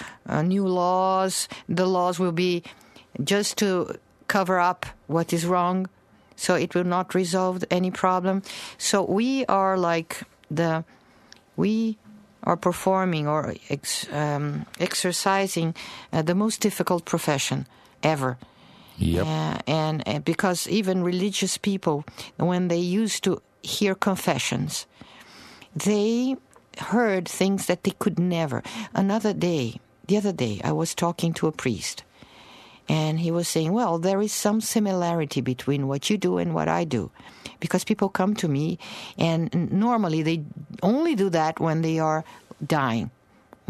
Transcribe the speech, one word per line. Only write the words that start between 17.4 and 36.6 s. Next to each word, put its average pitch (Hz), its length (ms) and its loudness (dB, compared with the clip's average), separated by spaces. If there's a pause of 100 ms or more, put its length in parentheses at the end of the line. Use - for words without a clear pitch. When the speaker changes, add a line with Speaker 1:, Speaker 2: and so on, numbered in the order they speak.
Speaker 1:
ever. 139 340 2 (640)
Speaker 2:
Yep. 82 260 2
Speaker 1:
Uh, 156 300 -2 (100)
and, 156 400 0
uh, 147 120 -2
because 165 500 0
even 185 340 0
religious 185 540 -2
people, 175 480 -2 (320)
when 180 320 0
they 170 80 2
used 180 480 0
to 185 160 0 (220)
hear 196 320 0
confessions, 156 920 -2 (880)
they 226 640 2 (420)
heard 196 480 2
things 196 380 0
that - 200 0
they 196 140 2
could - 200 0
never. 165 440 0 (320)
Another 208 380 2
day, 156 480 -2 (260)
the 202 120 2
other 202 140 0
day, 117 300 -2
I 156 100 0
was 160 220 -2
talking 170 400 0
to - 120 -2
a 156 60 0
priest, - 520 -6 (880)
and 156 300 2
he 165 100 0
was 170 180 -2
saying, 160 240 0
"Well, 196 260 2
there 190 220 2
is 208 120 0
some 214 280 0
similarity 175 800 0
between 131 480 -2
what 139 220 -4
you 208 80 2
do 185 180 0
and 170 160 0
what 160 160 0